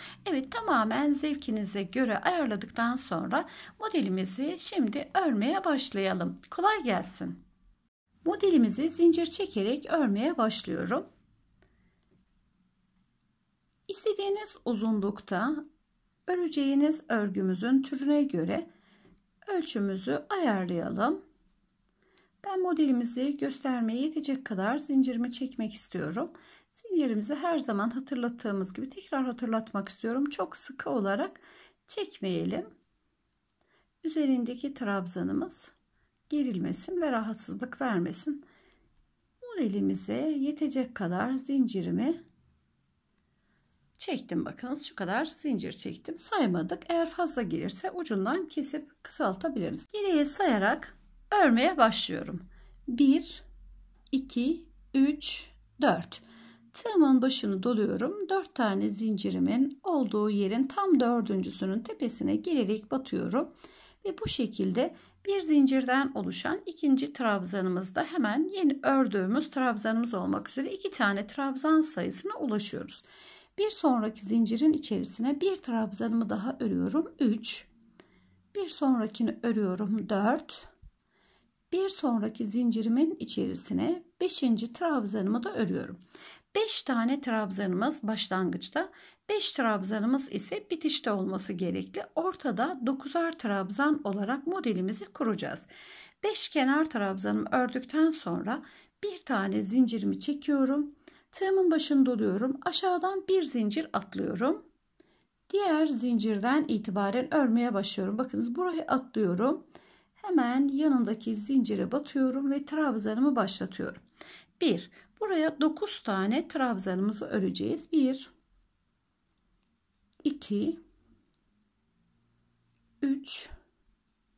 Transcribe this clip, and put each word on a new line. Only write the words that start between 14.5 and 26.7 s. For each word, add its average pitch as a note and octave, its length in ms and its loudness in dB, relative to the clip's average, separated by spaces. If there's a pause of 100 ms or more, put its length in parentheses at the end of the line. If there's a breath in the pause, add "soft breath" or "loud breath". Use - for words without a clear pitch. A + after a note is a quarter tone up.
uzunlukta G#3+ 1000 0 (600)
öreceğiniz D4+ 840 2
örgümüzün G#3 760 2
türüne C#4+ 400 2
göre F#3+ 480 -2 (760 soft breath)
ölçümüzü G3+ 840 -2
ayarlayalım. G3+ 960 0 (1200 soft breath)
Ben F#4+ 160 0
modelimizi C#4+ 760 2
göstermeye B3+ 640 -2
yetecek C#4 440 -4
kadar G#3 340 -2
zincirimi B3+ 520 2
çekmek A#3 420 -6
istiyorum. F3+ 580 -4 (420 loud breath)